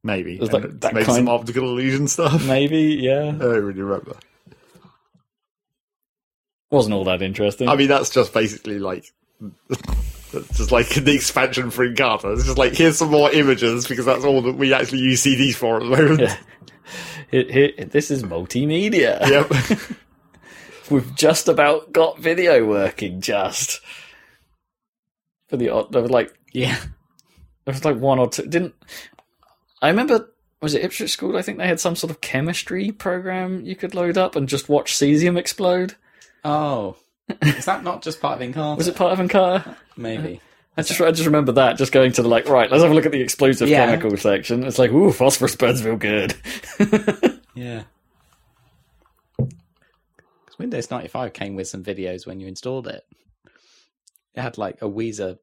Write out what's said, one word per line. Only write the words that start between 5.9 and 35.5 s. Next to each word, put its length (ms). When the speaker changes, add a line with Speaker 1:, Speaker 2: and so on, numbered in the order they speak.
Speaker 2:
Wasn't 240
all 100
that 180
interesting. 460
Speaker 1:
I 80
mean, 120
that's 220
just 240
basically, 460
like, 240
<laughs> 280
that's 920
just, 140
like, 160
the 260
expansion 560
for 180
Encarta. 460
It's 120
just 120
like, 160
"Here's 240
some 140
more 180
images 560
because 180
that's 200
all 180
that 140
we 180
actually 240
use 220
C 160
Ds 180
for 220
at 80
the 60
moment." 320
Speaker 2:
Yeah. 140
It, 180
it, 100
this 220
is 100
multimedia. 1040
Speaker 1:
Yep. 520
<laughs> 400
Speaker 2:
We've 260
just 320
about 440
got 280
video 440
working, 560
just. 600
For 80
the, 340
there 120
was, 100
like, 200
Speaker 3:
Yeah. 240
Speaker 2:
there 100
was, 100
like, 120
one 240
or 80
two. 180
Didn't, 280
I 60
remember, 400
was 120
it 100
Ipswich 260
School? 260
I 60
think 160
they 80
had 140
some 160
sort 160
of 80
chemistry 720
program 720
you 100
could 200
load 220
up 200
and 120
just 200
watch 260
cesium 420
explode. 600